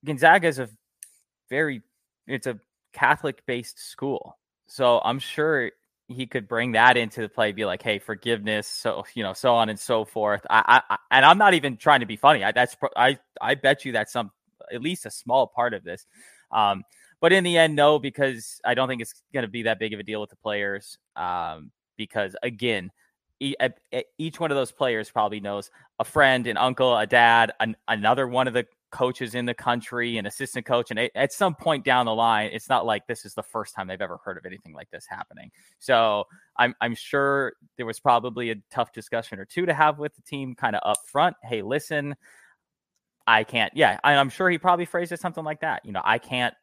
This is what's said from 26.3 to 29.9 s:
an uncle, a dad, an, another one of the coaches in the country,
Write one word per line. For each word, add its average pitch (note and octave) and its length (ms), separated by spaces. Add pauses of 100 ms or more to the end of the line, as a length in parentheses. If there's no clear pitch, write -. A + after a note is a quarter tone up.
an A#2 100
uncle, B2+ 400
a G#2+ 100
dad, A#2 540
an, A2+ 160 (100)
another A#2 400
one B2+ 220
of A#2 60
the A#2+ 120 (240)
coaches B2+ 440
in B2 100
the A#2+ 80
country, A#2+ 640